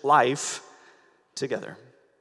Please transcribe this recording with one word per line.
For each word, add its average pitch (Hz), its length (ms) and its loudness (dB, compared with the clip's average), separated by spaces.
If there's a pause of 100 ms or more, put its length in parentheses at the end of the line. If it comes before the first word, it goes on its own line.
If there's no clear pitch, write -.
Life 139 580 2 (720)
Together. - 420 -8 (440)